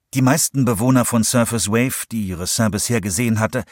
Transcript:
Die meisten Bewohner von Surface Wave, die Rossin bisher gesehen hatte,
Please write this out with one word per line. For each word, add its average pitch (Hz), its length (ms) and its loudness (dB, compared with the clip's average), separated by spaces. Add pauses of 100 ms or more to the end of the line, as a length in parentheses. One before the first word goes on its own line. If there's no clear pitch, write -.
(140)
Die 127 80 2
meisten 135 420 2
Bewohner 120 400 2
von 110 180 0
Surface 117 460 0
Wave, 117 420 -2
die 104 220 -4
Rossin 90 380 -2
bisher 107 320 -2
gesehen 107 380 0
hatte, - 320 -2